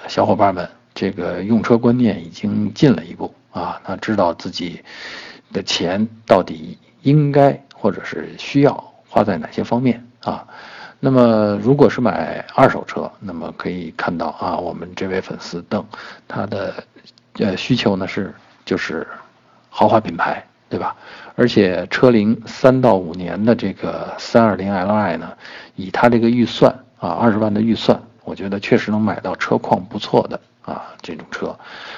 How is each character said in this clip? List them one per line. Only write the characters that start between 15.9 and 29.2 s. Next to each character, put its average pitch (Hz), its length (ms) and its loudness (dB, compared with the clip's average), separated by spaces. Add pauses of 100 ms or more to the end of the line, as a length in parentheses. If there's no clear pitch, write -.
他 101 200 -6
的， 98 260 -6 (640)
呃， 104 160 0
需 - 200 -2
求 107 200 2
呢 92 120 -6
是， 95 260 -6 (320)
就 - 120 -2
是 78 300 -6 (600)
豪 - 180 2
华 110 120 4
品 85 180 -6
牌， - 260 -4 (260)
对 110 100 -4
吧？ - 160 -6 (400)
而 123 120 4
且 92 400 2
车 - 220 4
龄 113 360 4
三 131 360 4
到 117 140 6
五 87 180 -4
年 90 300 -6
的 113 120 4
这 98 180 -4
个 - 440 -8
三 - 260 4
二 107 120 4
零 95 160 -4
L 95 200 0
I 101 260 0
呢， 87 140 -12 (440)
以 95 140 -10
他 120 200 4
这 120 100 4
个 113 100 2
预 120 160 4
算 - 300 4 (240)
啊， 90 100 -6
二 107 220 2
十 101 80 0
万 107 120 0
的 104 100 0
预 113 120 2
算， - 260 2 (240)
我 - 120 -10
觉 95 120 -10
得 101 120 -4
确 120 180 2
实 - 140 -2
能 107 100 0
买 104 200 0